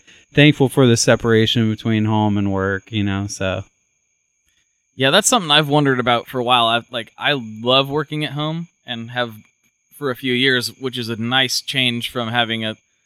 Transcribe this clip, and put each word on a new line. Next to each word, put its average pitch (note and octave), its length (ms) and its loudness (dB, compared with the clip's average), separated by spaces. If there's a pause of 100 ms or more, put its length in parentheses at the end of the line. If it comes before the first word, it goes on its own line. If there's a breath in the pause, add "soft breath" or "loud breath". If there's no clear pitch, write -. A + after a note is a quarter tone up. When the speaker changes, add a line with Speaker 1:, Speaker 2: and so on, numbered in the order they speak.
(340 soft breath)
Speaker 1:
thankful C#3+ 360 4
for C3+ 180 4
the A#2 100 6
separation A2+ 720 2
between G#2+ 360 -2
home G#2+ 320 2
and G2+ 160 0
work, F#2+ 380 -2
you G#2+ 120 -2
know, G2+ 240 -4
so. F#2+ 360 -6 (1300)
Speaker 2:
Yeah, C3+ 140 0
that's F#3 180 2
something F#3+ 240 0
I've D3 180 4
wondered C#3 300 2
about A#2+ 280 0
for C3 120 -6
a B2 40 -2
while. A#2+ 240 2
I've, A#2 240 -2
like, A#2 260 -10
I C3+ 160 -2
love B2 560 0
working D3+ 360 -6
at B2+ 80 -10
home D#3 340 -6 (180)
and A#2 260 -12
have A#2+ 240 -6 (640)
for C#3 140 -4
a A#2+ 40 -4
few B2+ 180 -4
years, B2 360 2 (100)
which B2+ 180 -6
is A2+ 120 -8
a A#2 60 -4
nice A#2+ 460 -2
change A#2+ 500 -4
from A#2+ 180 -6
having A2+ 340 -2
a A2 120 -6 (300)